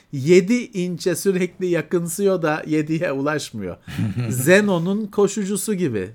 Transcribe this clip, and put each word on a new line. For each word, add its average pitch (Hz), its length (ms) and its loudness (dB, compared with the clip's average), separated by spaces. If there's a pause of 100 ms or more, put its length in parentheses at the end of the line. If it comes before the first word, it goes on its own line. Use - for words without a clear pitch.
(120)
yedi 175 420 4
inçe 180 640 -2
sürekli 185 520 -2
yakınsıyor 170 760 0
da 156 260 0
yediye 156 440 0
ulaşmıyor? 135 680 -4 (260)
<laughs> 113 260 -4
Zeno'nun 185 760 2
koşucusu 202 680 -2
gibi. 113 420 -2